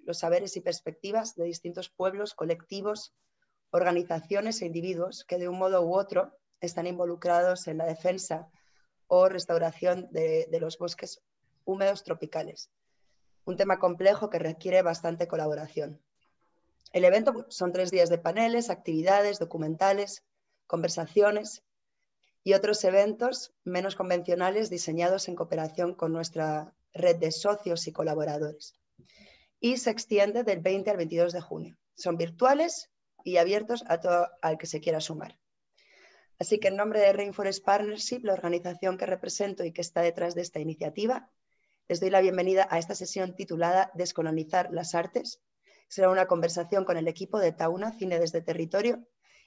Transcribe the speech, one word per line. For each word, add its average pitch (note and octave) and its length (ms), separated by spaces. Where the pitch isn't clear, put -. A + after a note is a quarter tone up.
los E3+ 160
saberes F3 380
y - 20
perspectivas F#3+ 760
de E3+ 100
distintos F3 440
pueblos, G3 440
colectivos, G3 800
organizaciones F3 920
e F3+ 40
individuos E3+ 580
que F3+ 140
de F3+ 100
un F3+ 100
modo F#3 280
u F3 100
otro G3 420
están F3 260
involucrados F3 840
en D#3 80
la D#3+ 80
defensa E3+ 640
o F3+ 220
restauración F3 840
de, D#3+ 380
de E3 100
los D#3+ 200
bosques - 420
húmedos G3 380
tropicales. - 680
Un F3+ 140
tema F#3+ 200
complejo F#3+ 540
que E3 80
requiere F3+ 420
bastante E3+ 460
colaboración. D3+ 720
El F3+ 100
evento A3 460
son F3+ 240
tres F3+ 180
días F3 180
de E3+ 80
paneles, A3+ 540
actividades, F#3+ 680
documentales, E3+ 840
conversaciones G3+ 1000
y G3 100
otros G#3 320
eventos G#3+ 680
menos F#3 320
convencionales F3+ 760
diseñados F3 560
en F3+ 80
cooperación E3 580
con D#3+ 180
nuestra D#3 640
red E3+ 260
de D#3+ 140
socios F#3 560
y D#3 40
colaboradores. D3+ 840
Y B3 180
se A#3+ 140
extiende A3 520
del F#3+ 180
veinte F#3+ 280
al G3+ 80
veintidós E3+ 360
de F3 80
junio. E3 360
Son E3+ 240
virtuales C4 720
y F3+ 140
abiertos G#3+ 520
a E3+ 100
todo F3 300
al D#3+ 160
que D#3+ 80
se D#3 140
quiera D#3 220
sumar. - 360
Así G#3+ 200
que G3+ 100
en F#3+ 60
nombre G#3+ 240
de G3 140
Rainforest G3 500
Partnership, G#3 600
la G3+ 100
organización F3+ 640
que G3 80
represento F#3+ 580
y E3 80
que F3 100
está E3+ 200
detrás E3+ 320
de E3+ 80
esta E3 180
iniciativa, D#3+ 720
les E3+ 140
doy F#3 80
la F#3+ 120
bienvenida F#3 480
a E3 100
esta E3+ 160
sesión F#3 400
titulada F3+ 580
Descolonizar E3 800
las E3+ 220
artes. - 460
Será F#3+ 220
una F#3 160
conversación F3 600
con F3 120
el D#3+ 100
equipo F#3+ 320
de E3 140
Tauna, F#3 380
Cine F#3 280
desde E3 220
Territorio, F#3 640